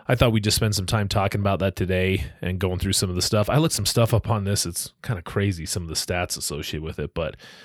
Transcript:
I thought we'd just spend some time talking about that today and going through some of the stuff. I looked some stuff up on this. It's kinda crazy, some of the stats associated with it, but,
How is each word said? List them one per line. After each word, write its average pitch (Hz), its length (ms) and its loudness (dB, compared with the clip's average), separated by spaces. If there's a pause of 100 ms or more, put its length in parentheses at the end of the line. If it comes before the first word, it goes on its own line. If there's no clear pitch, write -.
I 127 80 4
thought 120 160 4
we'd 110 140 2
just 104 100 4
spend 107 200 2
some 92 100 0
time 104 240 0
talking 101 320 0
about 98 180 2
that 95 160 0
today 92 500 0 (160)
and 90 180 -4
going 92 200 0
through 98 140 0
some 95 160 0
of 90 60 -4
the 90 60 0
stuff. 104 280 2
I 117 80 2
looked 156 180 2
some 104 100 -2
stuff 117 280 4
up 107 160 2
on 107 160 0
this. 101 200 0
It's - 280 -6 (100)
kinda 90 180 -4
crazy, 95 440 0
some - 180 -4
of 82 60 -8
the 78 60 -6
stats 87 420 -2
associated 76 460 -6
with 78 160 -6
it, 73 140 -6
but, 80 220 -4 (300)